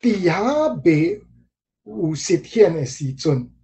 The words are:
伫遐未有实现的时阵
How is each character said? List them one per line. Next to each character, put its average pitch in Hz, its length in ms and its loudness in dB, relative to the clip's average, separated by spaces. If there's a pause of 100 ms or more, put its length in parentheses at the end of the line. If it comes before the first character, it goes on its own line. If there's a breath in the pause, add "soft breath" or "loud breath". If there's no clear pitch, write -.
伫 196 300 2
遐 254 540 0
未 165 400 2 (600)
有 196 300 -4
实 160 300 -2
现 196 300 4
的 151 100 -4
时 131 300 -8
阵 135 360 -2 (140)